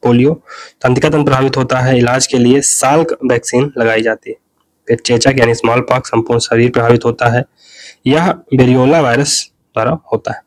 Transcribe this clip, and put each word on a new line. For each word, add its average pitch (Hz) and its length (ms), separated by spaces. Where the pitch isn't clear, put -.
पोलियो 127 400
तंत्रिका 127 260
तंत्र 147 160
प्रभावित 135 320
होता 131 220
है, 127 200
इलाज 123 280
के 127 120
लिए 123 220
साल्क 156 640
वैक्सीन 127 540
लगाई 113 240
जाती 113 280
है। - 60
फिर 117 100
चेचक 127 400
यानी 117 160
small 117 260
pox 123 280
संपूर्ण 117 320
शरीर 120 300
प्रभावित 120 340
होता 120 220
है, 120 180
यह 160 240
वेरियोला 127 720
वायरस 139 500
द्वारा 120 240
होता - 200
है। - 140